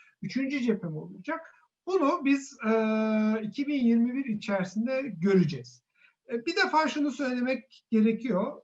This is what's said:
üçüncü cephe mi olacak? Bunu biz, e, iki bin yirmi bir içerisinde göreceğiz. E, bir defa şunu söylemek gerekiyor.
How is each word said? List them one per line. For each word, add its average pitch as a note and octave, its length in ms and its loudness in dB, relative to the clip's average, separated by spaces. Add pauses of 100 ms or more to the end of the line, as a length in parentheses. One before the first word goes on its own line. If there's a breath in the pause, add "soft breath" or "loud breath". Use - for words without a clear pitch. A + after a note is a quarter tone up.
(220 soft breath)
üçüncü C4+ 380 -4
cephe G#3+ 280 -2
mi D#3 100 -8
olacak? F#3+ 420 -10 (480 soft breath)
Bunu E4+ 380 0
biz, C#4 320 0 (100)
e, A3 40 2 (720)
iki C#4 240 -4
bin C#4+ 180 0
yirmi A#3 280 4
bir C4+ 120 -4
içerisinde G#3+ 760 -2 (160)
göreceğiz. D#3+ 680 2 (480 soft breath)
E, A#3 140 -6
bir E4 100 -4
defa D#4 320 4
şunu D4 240 0
söylemek B3+ 800 -4
gerekiyor. A3 720 2